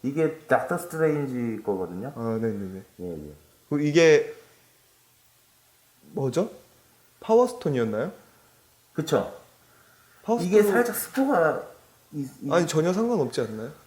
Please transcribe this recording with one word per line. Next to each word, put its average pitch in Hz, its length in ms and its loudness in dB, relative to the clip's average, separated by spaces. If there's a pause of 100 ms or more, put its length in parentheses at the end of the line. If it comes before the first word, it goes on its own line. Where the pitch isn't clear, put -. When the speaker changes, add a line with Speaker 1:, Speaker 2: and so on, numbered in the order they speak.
Speaker 1:
이게 147 440 -2
닥터 135 300 0
스트레인지 139 880 -2
거거든요. 95 500 -4
Speaker 2:
아, 113 280 -4
네네네. 98 400 -6 (180)
Speaker 1:
예, 90 120 -8
예. 76 200 -12 (360)
Speaker 2:
그리고 147 180 -2
이게 151 480 6 (1800)
뭐죠? 135 380 -2 (720)
파워 233 260 4
스톤이었나요? 127 640 -2 (840)
Speaker 1:
그쵸. 147 400 0 (880)
Speaker 2:
파워 226 180 -2
Speaker 1:
이게 185 220 4
Speaker 2:
스톤- 208 100 4
Speaker 1:
살짝 240 240 2
스포가 247 680 0 (520)
있-, 143 120 -6 (160)
있- 139 100 -6
Speaker 2:
아니, 170 140 4
전혀 160 280 0
상관없지 196 480 0
않나요? 110 280 -8 (160)